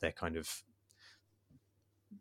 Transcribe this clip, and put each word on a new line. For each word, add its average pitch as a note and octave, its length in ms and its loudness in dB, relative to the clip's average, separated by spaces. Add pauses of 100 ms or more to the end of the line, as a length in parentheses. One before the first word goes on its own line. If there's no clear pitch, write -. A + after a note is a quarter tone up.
their E2 100 6
kind E2 260 0
of, - 260 -2 (1600)